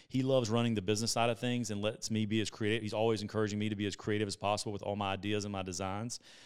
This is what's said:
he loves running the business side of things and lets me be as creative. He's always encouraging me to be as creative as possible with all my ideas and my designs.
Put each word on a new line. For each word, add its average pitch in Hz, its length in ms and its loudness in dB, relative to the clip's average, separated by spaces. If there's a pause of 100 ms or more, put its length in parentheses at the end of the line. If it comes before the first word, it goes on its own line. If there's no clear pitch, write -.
he 131 160 0
loves 131 260 4
running 117 240 4
the 104 80 0
business 107 300 0
side 117 180 4
of 117 80 -2
things 123 320 -2
and 101 140 -2
lets 110 260 -2
me 110 160 2
be 107 160 2
as 98 80 -2
creative. 110 320 0
He's 107 120 -4
always 110 280 2
encouraging 104 380 0
me 107 100 0
to 107 60 -2
be 101 100 0
as 98 100 -2
creative 104 320 0
as 95 100 -6
possible 104 340 0
with 101 100 -6
all 101 140 -2
my 101 180 0
ideas 101 320 -2
and 104 60 -6
my 95 100 -4
designs. 95 580 -6 (260)